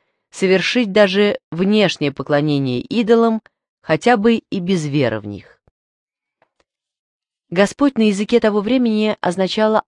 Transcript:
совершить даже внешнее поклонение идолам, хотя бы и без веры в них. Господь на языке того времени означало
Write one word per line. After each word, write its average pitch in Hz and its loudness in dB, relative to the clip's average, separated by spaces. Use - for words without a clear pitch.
совершить 190 0
даже 202 2
внешнее 180 0
поклонение 143 -2
идолам, 226 0
хотя 233 0
бы 226 2
и - -6
без 175 -2
веры 131 -2
в 101 -14
них. - -16
Господь 202 0
на 226 2
языке 214 2
того 208 0
времени 214 0
означало 190 0